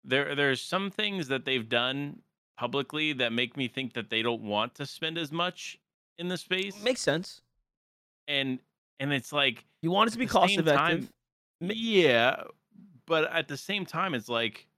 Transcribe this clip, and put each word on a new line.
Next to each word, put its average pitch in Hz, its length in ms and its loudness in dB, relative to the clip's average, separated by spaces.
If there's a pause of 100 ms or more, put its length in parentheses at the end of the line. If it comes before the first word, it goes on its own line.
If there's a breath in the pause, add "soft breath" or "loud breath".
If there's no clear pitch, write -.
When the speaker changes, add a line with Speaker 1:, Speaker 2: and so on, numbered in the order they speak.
Speaker 1:
there, 143 300 0
there's 139 260 2
some 190 300 -4
things 196 380 -4
that 131 160 -2
they've 127 240 -2
done 131 520 -2 (380)
publicly 139 560 -4
that 123 180 0
make 120 240 -2
me 131 120 -4
think 131 260 -8
that 113 160 -8
they 113 100 0
don't 113 220 -2
want 107 340 -2
to 143 100 -8
spend 160 320 -8
as 151 140 -6
much 175 460 -6 (400)
in 175 100 -6
the 180 80 -2
space. 190 460 -4
Speaker 2:
Makes 247 180 0
sense. - 400 -2 (880)
Speaker 1:
And, 135 300 0 (420)
and 143 120 0
it's 135 200 -2
like, 139 320 2 (180)
Speaker 2:
You 165 80 0
want 202 180 4
it 220 40 -2
to 226 40 -8
Speaker 1:
at - 40 -8
Speaker 2:
be 254 60 0
Speaker 1:
the - 60 -4
Speaker 2:
cost 185 180 6
Speaker 1:
same 196 100 2
Speaker 2:
effective. 156 180 6
Speaker 1:
time, 165 300 2 (520)
Speaker 2:
Ma- 185 140 -4
Speaker 1:
yeah, 165 680 6 (640)
but 160 260 2
at 165 160 -2
the 143 80 -6
same 196 280 -6
time, 170 300 -4
it's 113 140 -4
like 117 380 -2 (100)